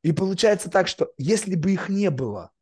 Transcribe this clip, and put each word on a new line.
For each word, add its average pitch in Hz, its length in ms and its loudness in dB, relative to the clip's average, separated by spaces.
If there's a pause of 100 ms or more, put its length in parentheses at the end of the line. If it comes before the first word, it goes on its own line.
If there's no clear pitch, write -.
И 170 80 2
получается 196 580 2
так, 185 160 4
что - 300 -4
если 196 400 0
бы 175 160 2
их - 160 -2
не 196 220 0
было 107 400 -6 (120)